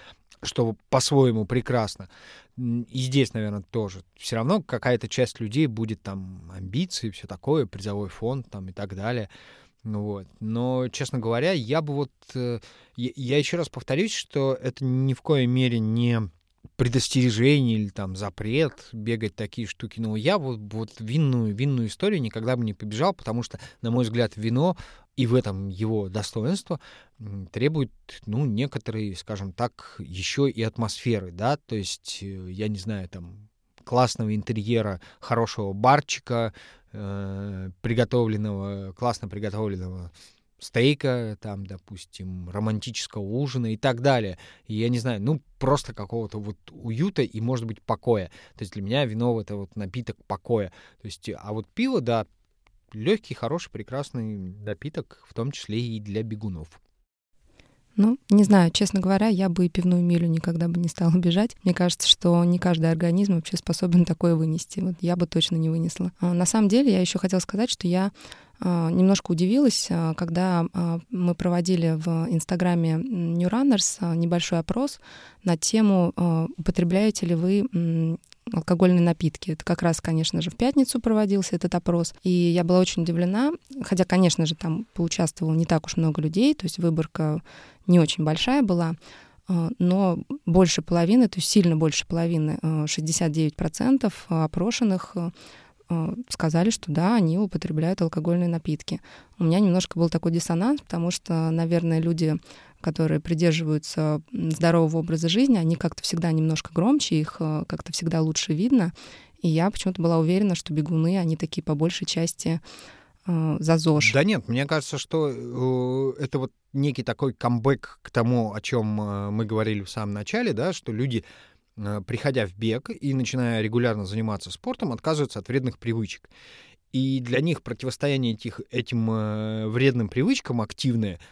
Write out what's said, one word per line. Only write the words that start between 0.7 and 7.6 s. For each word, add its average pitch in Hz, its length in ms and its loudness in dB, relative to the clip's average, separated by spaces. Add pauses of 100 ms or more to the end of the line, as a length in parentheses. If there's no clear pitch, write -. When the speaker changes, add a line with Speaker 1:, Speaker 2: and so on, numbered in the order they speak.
Speaker 1:
по-своему 127 560 4
прекрасно. 117 640 -2 (500)
М, 120 240 -2
и 120 160 -8
здесь, 131 360 0
наверное, 104 360 -4
тоже. 98 320 -6 (140)
Всё - 200 -6
равно 147 260 0
какая-то 123 460 -2
часть - 320 -2
людей 120 260 0
будет 110 360 -4
там 95 520 -12
амбиции, 107 560 -4
всё - 160 -16
такое, 135 400 -2